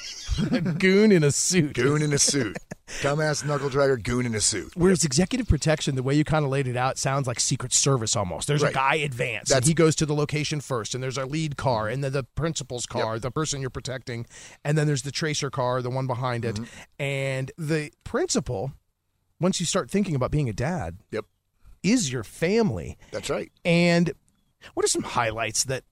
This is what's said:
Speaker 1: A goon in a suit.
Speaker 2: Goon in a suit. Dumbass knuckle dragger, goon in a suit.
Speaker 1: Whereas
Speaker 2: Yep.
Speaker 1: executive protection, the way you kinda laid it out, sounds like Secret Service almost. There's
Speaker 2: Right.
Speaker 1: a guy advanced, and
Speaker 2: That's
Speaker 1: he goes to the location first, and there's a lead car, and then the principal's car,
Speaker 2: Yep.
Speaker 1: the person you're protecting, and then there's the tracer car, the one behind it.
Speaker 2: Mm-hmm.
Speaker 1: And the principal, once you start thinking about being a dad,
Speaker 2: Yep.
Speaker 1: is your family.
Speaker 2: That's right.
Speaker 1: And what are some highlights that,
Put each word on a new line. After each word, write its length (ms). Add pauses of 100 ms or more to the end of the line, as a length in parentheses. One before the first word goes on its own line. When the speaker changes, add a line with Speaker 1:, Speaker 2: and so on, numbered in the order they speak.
(520)
Speaker 1:
A 80
goon 540
in 100
a 80
suit. 440
Speaker 2:
Goon 260
in 100
a 60
suit. 400 (420)
Dumbass 460
knuckle 240
dragger, 340
goon 220
in 100
a 60
suit. 340
Speaker 1:
Whereas 280
Speaker 2:
Yep. 20
Speaker 1:
executive 420
protection, 480
the 80
way 100
you 120
kinda 240
laid 180
it 80
out, 220
sounds 280
like 140
Secret 320
Service 460
almost. 320
There's 120
Speaker 2:
Right. 100
Speaker 1:
a 40
guy 200
advanced, 560
and 60
Speaker 2:
That's 120
Speaker 1:
he 40
goes 220
to 100
the 80
location 460
first, 340
and 80
there's 160
a 80
lead 300
car, 320
and 160
then 80
the 140
principal's 600
car, 280
Speaker 2:
Yep. 80
Speaker 1:
the 100
person 300
you're 80
protecting, 560 (400)
and 120
then 100
there's 160
the 80
tracer 380
car, 320
the 80
one 160
behind 380
it. 120
Speaker 2:
Mm-hmm. 460
Speaker 1:
And 560
the 360 (100)
principal, 720 (640)
once 220
you 40
start 240
thinking 260
about 160
being 180
a 40
dad, 440 (140)
Speaker 2:
Yep. 120 (580)
Speaker 1:
is 300
your 140
family. 720 (140)
Speaker 2:
That's 180
right. 240 (100)
Speaker 1:
And 480 (640)
what 100
are 60
some 140
highlights 600
that, 280